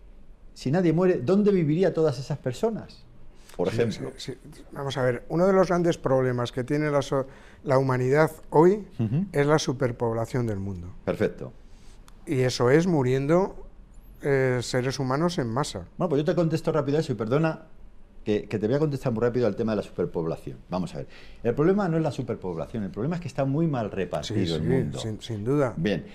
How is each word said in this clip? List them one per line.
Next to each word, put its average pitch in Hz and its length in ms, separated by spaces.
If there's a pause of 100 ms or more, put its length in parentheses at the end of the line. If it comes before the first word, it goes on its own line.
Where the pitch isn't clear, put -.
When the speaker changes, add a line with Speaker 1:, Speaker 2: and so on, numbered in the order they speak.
(540)
Speaker 1:
si - 180
nadie 170 220
muere, 180 260
¿dónde 196 320
viviría 170 420
todas 156 260
esas 139 180
personas?". - 680 (520)
Por 90 160
Speaker 2:
Sí, 107 60
Speaker 1:
ejemplo. 117 400
Speaker 2:
sí, - 160 (200)
sí. - 80 (100)
Vamos 139 260
a 135 40
ver, 123 280
uno 170 180
de 196 60
los 190 160
grandes 175 280
problemas 127 540
que 127 120
tiene 147 280
la 143 100
so-, 135 240 (380)
la 135 160
humanidad 135 500 (220)
hoy 185 340 (140)
Speaker 1:
Ujú. 123 320
Speaker 2:
es 143 160
la 151 100
superpoblación 120 880
del 104 140
mundo. 92 340 (120)
Speaker 1:
Perfecto. 87 480 (760)
Speaker 2:
Y 131 140
eso 123 280
es 160 160
muriendo, 147 800 (560)
eh, 131 400
seres 127 380
humanos 147 400
en 127 100
masa. 113 380 (100)
Speaker 1:
Bueno, 175 120
pues 143 100
yo 151 60
te 175 100
contesto 160 360
rápido 143 260
a 160 40
eso 143 120
y - 20
perdona 143 480 (600)
que, 104 240
que 113 120
te 104 80
voy 123 80
a 143 40
contestar 139 320
muy 117 120
rápido 120 240
al 101 80
tema 110 160
de 107 60
la 95 60
superpoblación. 80 760 (100)
Vamos 90 240
a - 60
ver, - 80 (340)
el 113 140
problema 190 320
no 165 100
es 165 60
la 151 80
superpoblación, 104 720
el 92 80
problema 123 240
es 175 80
que 170 40
está 139 160
muy 139 220
mal 123 240
repartido 90 560
Speaker 2:
Sí, 82 80
Speaker 1:
el 78 80
Speaker 2:
sí, 80 60
Speaker 1:
mundo. 85 320
Speaker 2:
sin, 107 200
sin 104 240
duda, 131 340
Speaker 1:
Bien, 101 380